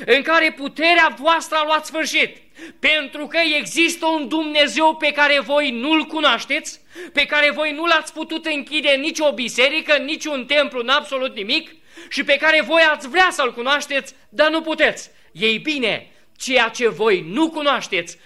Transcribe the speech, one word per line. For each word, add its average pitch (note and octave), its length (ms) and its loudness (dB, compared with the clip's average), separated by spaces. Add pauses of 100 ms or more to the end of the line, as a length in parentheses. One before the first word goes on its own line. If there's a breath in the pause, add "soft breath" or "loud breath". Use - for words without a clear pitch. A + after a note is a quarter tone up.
în C4+ 160 4
care D#4+ 360 2
puterea D#4 600 2
voastră D#4 380 0
a D4+ 80 0
luat D#4 200 0
sfârșit. D4+ 520 -2 (420 loud breath)
Pentru D4 480 -2
că D4+ 100 -4 (200)
există D4 480 0
un D#4+ 220 0
Dumnezeu D4+ 680 2
pe D#4 160 0
care C#4+ 280 2
voi C#4 320 0
nu-l D4 320 0
cunoașteți, D4+ 760 -2 (320 loud breath)
pe C#4+ 120 0
care D4 260 2
voi D4+ 200 -2
nu D4+ 140 -6
l-ați D#4+ 280 0
putut D#4+ 320 -8
închide D4 500 -2
în C4+ 60 -2
nicio D4+ 300 0
biserică, C4 640 0
în C4 100 0
niciun D4 400 -6
templu, C#4 340 0
în A#3+ 100 -4
absolut C4+ 460 -2
nimic, A#3 360 -4 (380 loud breath)
și - 140 -4
pe C#4 140 2
care D#4 240 2
voi D#4 200 2
ați D4+ 280 2
vrea F4+ 220 4
să-L C4+ 220 -2
cunoașteți, C4+ 600 -4 (140 soft breath)
dar D4 200 2
nu D#4+ 120 0
puteți. D4+ 500 -2 (200 soft breath)
Ei A3 260 0
bine, A3 540 -4 (260 soft breath)
ceea A#3+ 300 2
ce A3+ 220 -2
voi F#3 380 0
nu D4 220 0
cunoașteți, C4+ 760 -4